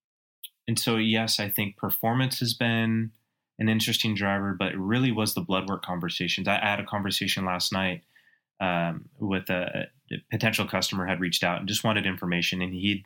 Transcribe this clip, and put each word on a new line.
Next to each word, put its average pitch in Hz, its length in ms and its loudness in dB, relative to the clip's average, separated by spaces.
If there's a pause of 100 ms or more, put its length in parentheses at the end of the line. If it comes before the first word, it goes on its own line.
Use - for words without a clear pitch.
(680)
and 113 100 0
so, 117 200 2
yes, 110 420 2
I 104 100 -2
think 101 280 -2
performance 120 640 0
has 117 120 0
been 113 580 2 (460)
an 110 120 2
interesting 110 440 2
driver, 98 440 2
but 95 160 0
it 95 40 -6
really 117 340 2
was 107 220 2
the 101 80 -2
blood 95 260 0
work 95 160 -4
conversations. 90 640 -2
I, 101 100 4
I 107 120 0
had 104 100 0
a 101 60 -6
conversation 98 580 -2
last 90 300 0
night, 92 300 0 (560)
um, 87 500 0 (100)
with 95 320 -2
a, - 360 -2 (240)
a - 40 -4 (160)
potential 110 360 0
customer 92 380 -2
had 92 140 0
reached 90 240 0
out 87 160 0
and 95 80 -6
just 107 160 0
wanted 107 240 2
information, 92 560 0
and 92 100 -4
he, 98 320 -2